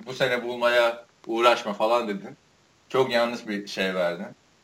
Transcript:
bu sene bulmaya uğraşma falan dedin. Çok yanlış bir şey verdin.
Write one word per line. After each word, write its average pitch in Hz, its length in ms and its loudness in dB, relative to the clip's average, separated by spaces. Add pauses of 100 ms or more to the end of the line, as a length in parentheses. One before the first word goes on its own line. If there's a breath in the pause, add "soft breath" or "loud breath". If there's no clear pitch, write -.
bu 127 60 -10
sene 127 300 0
bulmaya 120 640 2 (220)
uğraşma 117 460 2
falan 113 360 0
dedin. 104 280 -8 (520)
Çok 131 240 0
yanlış 117 360 0
bir 101 180 -6
şey 95 280 -4
verdin. 90 320 -2 (380)